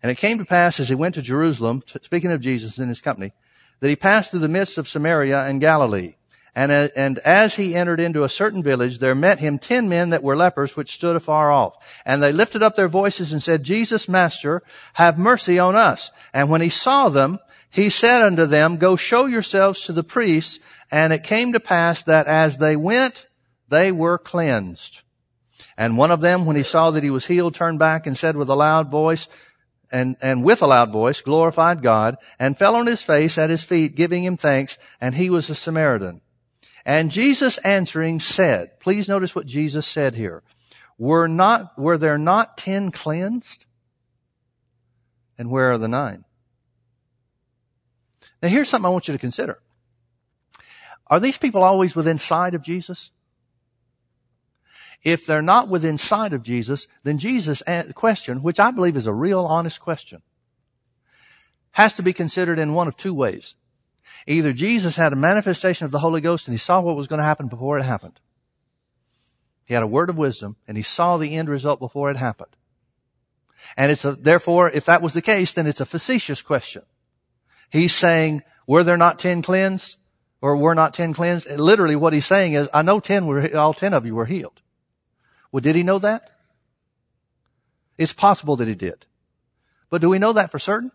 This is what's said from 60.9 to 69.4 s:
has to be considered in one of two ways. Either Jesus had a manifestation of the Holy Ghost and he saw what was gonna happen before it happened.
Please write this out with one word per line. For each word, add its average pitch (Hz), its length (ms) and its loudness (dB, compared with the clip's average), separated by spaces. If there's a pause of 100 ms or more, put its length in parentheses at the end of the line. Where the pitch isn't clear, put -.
has 208 200 4
to 185 100 -8
be 180 100 0
considered 170 440 -4
in 151 160 -2
one 170 140 0
of 139 100 -10
two 190 160 -8
ways. 131 400 -6 (720)
Either 151 260 0
Jesus 180 440 -2
had 160 180 2
a - 20 -4
manifestation 180 720 0
of 135 60 -8
the 143 80 -2
Holy 165 200 -2
Ghost 165 280 -4
and 123 60 -6
he 117 40 -4
saw 180 240 2
what 170 140 -4
was 143 100 -8
gonna 151 180 -6
happen 151 240 -2
before 127 300 -6
it 135 60 -2
happened. 123 360 -6 (1500)